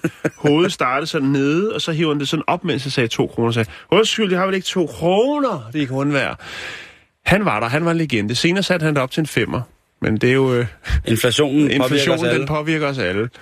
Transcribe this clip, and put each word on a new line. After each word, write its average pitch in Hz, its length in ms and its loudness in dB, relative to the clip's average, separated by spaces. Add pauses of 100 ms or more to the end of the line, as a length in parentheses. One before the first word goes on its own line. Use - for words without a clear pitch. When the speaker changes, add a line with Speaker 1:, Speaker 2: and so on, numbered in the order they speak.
(220)
Speaker 1:
<laughs> - 260 -4
Speaker 2:
hovedet 165 240 4
startet 143 360 -2
sådan 135 200 0
nede, 147 460 2
og 160 60 -4
så 170 120 -2
hiver 156 200 2
han 147 80 -2
det 139 80 -2
sådan - 180 -4
op, 175 180 0
mens 135 200 -2
jeg 135 80 -6
sagde 120 160 2
to - 180 0
kroner, 117 220 0
og 117 60 0
sagde, 117 160 0 (200)
"Undskyld, 214 400 2
de 185 60 0
har 185 100 0
vel 190 80 -2
ikke 190 120 -4
to 180 200 0
kroner, 202 840 0
de 147 140 -2
kan 131 100 -4
undvære." 139 380 0 (920)
Han 202 180 4
var 110 160 0
der, 117 80 -2
han 151 160 0
var 170 60 2
en 165 60 2
legende. 120 380 0
Senere 175 280 0
satte 175 220 -2
han 156 100 0
det 139 80 0
op 131 80 -4
til - 100 -2
en 160 60 0
femmer, - 340 -2 (420)
men 110 140 0
det 123 140 2
er 131 40 4
jo, 131 200 2
øh, 120 120 0 (400)
Speaker 1:
Inflationen 131 560 2
påvirker 135 120 2 (100)
Speaker 2:
inflationen, 135 360 2
Speaker 1:
os 123 60 0
alle. 120 120 2
Speaker 2:
den 139 100 -2
påvirker 151 400 -2
os 135 100 -4
alle. 101 300 -2 (140)